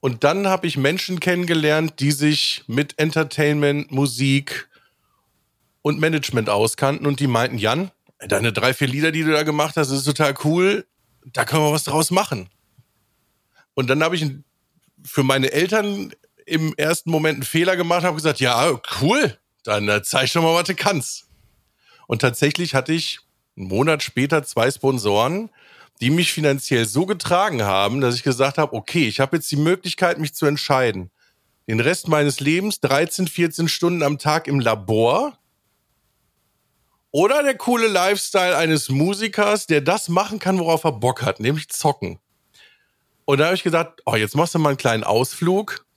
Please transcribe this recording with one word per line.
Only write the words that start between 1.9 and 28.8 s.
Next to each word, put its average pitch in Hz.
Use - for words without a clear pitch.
die 143
sich 147
mit 139
Entertainment, 147
Musik 135
und 147
Management 151
auskannten. 117
Und 139
die 143
meinten, 123
"Jan, 131
deine 107
drei, 113
vier 143
Lieder, 147
die 160
du 156
da 151
gemacht 151
hast, 143
ist 139
total 143
cool. 185
Da 127
können 156
wir 147
was 151
draus 156
machen." 156
Und 127
dann 143
hab 170
ich 170
ein, 143
für 139
meine 131
Eltern 196
im 160
ersten 165
Moment 156
einen 135
Fehler 175
gemacht, 175
hab 180
gesagt, 151
"Ja, 127
cool, 180
dann, 104
äh, 104
zeig 131
schon 165
mal, 165
was 170
du 185
kannst." -
Und 113
tatsächlich 147
hatte 135
ich -
einen 95
Monat 143
später 143
zwei 120
Sponsoren, 131
die 123
mich 170
finanziell 139
so 120
getragen 180
haben, 101
dass 120
ich 120
gesagt 135
hab, 151
"Okay, 123